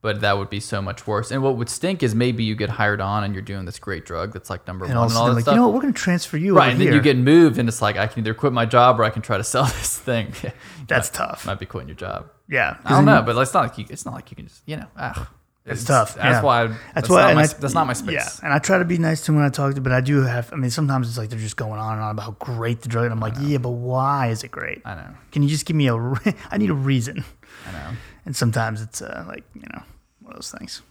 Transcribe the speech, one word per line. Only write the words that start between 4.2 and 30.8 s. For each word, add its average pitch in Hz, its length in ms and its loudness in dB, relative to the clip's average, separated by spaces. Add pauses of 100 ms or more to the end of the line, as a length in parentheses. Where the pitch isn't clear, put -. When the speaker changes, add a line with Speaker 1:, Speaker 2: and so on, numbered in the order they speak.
Speaker 1:
that's, - 180 -14
like, 90 160 -8
number 95 180 -10
Speaker 2:
And 127 100 -4
Speaker 1:
one 120 40 2
Speaker 2:
all 117 80 4
of 113 40 2
a 113 40 0
Speaker 1:
and 113 40 4
all 117 60 4
Speaker 2:
sudden, 120 80 4
Speaker 1:
that 120 40 2
Speaker 2:
like, 117 80 0
Speaker 1:
stuff. 135 100 4
Speaker 2:
"You 233 60 8
know 247 80 6
what? 208 60 2
We're 254 60 2
gonna 277 140 0
transfer - 420 -2
you 185 200 2
Speaker 1:
Right, 175 80 8
Speaker 2:
over 127 80 4
Speaker 1:
and - 80 2
then 190 80 4
you 127 60 6
Speaker 2:
here." - 80 6
Speaker 1:
get 139 140 6
moved 147 420 8
and 120 100 2
it's 113 140 -4
like, 104 140 0
"I 104 100 0
can 117 140 -6
either 110 140 -2
quit 139 180 0
my 117 140 0
job 123 340 6
or 110 40 6
I 110 60 2
can 110 120 -6
try 110 140 -2
to 98 80 -2
sell 135 200 0
<laughs> 120 160 -2
this - 180 -6
thing." 113 340 -2 (540)
Speaker 2:
That's - 260 0
Speaker 1:
Might, - 40 -10
Speaker 2:
tough. - 300 -6
Speaker 1:
might 98 120 -6
be 95 80 -12
quitting 67 220 -10
your 76 80 -14
job. 90 300 -10 (220)
Speaker 2:
Yeah, 113 360 0
Speaker 1:
I - 60 -2
don't - 80 6
Speaker 2:
'cause 147 80 8
Speaker 1:
know, - 100 10
Speaker 2:
then 113 80 4 (100)
Speaker 1:
but 120 80 0
it's 131 120 -2
not 180 100 4
like - 140 -8
you, 107 100 -10
it's - 160 -14
not 120 100 -10
like - 160 -16
you - 60 -18
can - 100 -18
just, - 200 -20
you 156 100 -10
know, - 100 -14 (100)
ah, - 320 -8 (360)
Speaker 2:
It's 113 160 -8
Speaker 1:
it's 117 80 -8
Speaker 2:
tough, 123 260 2
Speaker 1:
that's - 100 -6
Speaker 2:
yeah. 120 180 4
Speaker 1:
why 120 200 4
I, 113 40 2
Speaker 2:
That's 110 120 -6 (160)
Speaker 1:
that's 156 140 -2
Speaker 2:
why, 180 140 8
Speaker 1:
not - 80 8
Speaker 2:
and 175 60 6
Speaker 1:
my 151 40 6
Speaker 2:
I, 151 40 6
Speaker 1:
s-, 151 100 0
that's 139 200 -4
not 160 140 2
my 123 60 -2
space. - 200 -6
Speaker 2:
yeah, 139 140 -4 (160)
and 143 100 0
I 151 60 2
try 185 180 2
to 180 60 2
be 170 140 0
nice 160 240 0
to - 40 -6
them 151 100 4
when 147 80 4
I 143 40 4
talk 139 260 -2
to, 139 60 -6
but 131 100 -2
I 127 120 2
do 139 200 2
have, 120 300 -2
I - 40 -8
mean, 127 140 -2
sometimes 135 380 0
it's 117 100 -6
like 110 120 -6
they're 117 100 -8
just 110 160 -6
going 107 240 -6
on 110 140 -4
and 107 100 -4
on 107 80 -4
about 104 100 -8
how 104 140 -12 (180)
great 117 280 -4
the 123 60 -8
drug, 117 180 0
and 117 60 -2
I'm 113 60 -4
like, 110 180 -4
Speaker 1:
I 135 60 -6
know. 143 60 -2
Speaker 2:
"Yeah, 143 100 2
but 123 120 -4
why 127 580 0
is 113 160 -4
it - 80 -14
great? - 320 -10
Speaker 1:
I 98 100 -12
know. - 200 -16 (180)
Speaker 2:
Can 147 100 2
you 143 60 4
just 151 180 -2
give 160 80 -4
me 143 140 4
a 117 80 2
re-, 123 440 -2
<laughs> - 120 -16
I 208 60 -2
need 208 120 2
a 160 40 2
reason." 135 500 -2 (440)
Speaker 1:
I - 40 -14
know. 78 240 -12 (280)
Speaker 2:
And 143 100 -8
sometimes 110 480 -2
it's, - 200 -12
uh, - 260 -12
like, - 160 -14 (100)
you - 80 -18 (100)
know, - 100 -16 (360)
one - 140 -20
of - 60 -18
those - 120 -14
things. - 400 -16